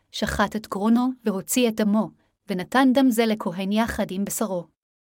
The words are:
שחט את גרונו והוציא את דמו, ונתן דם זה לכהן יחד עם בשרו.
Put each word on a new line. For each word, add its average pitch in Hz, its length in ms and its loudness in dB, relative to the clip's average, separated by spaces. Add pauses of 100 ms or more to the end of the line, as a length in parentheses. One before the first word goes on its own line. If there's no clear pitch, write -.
(120)
שחט - 440 -2
את 214 120 -8
גרונו 226 400 2 (160)
והוציא 220 460 0
את 220 60 -4
דמו, 214 340 0 (380)
ונתן 226 460 2
דם 262 160 4
זה 226 160 2
לכהן 196 460 -2
יחד 220 400 0
עם 196 140 -4
בשרו. 185 420 -4 (420)